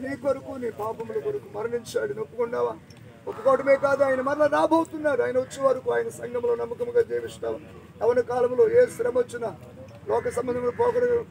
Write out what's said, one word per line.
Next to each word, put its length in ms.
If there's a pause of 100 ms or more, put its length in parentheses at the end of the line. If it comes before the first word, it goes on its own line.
నీ 80 (120)
కొరకు, 260 (120)
నీ 60 (140)
పాపముల 440
కొరకు 300
మరణించాడు, 680
ఒప్పుకున్నావా? 500 (540)
ఒప్పుకోవడమే 460 (100)
కాదు, 240
ఆయన 180
మరలా 180 (120)
రాబోతున్నాడు. 680
ఆయన 200
వచ్చే 240
వరకు 260
ఆయన 140 (100)
సంఘంలో 420
నమ్మకంగా 400 (100)
జీవిస్తావా? 480 (420)
యవన 180 (120)
కాలంలో 320 (160)
ఏ 20 (140)
శ్రమ 260
వచ్చినా 280 (600)
లోక 260
సంబంధమైన 440
పోకడ 240 (260)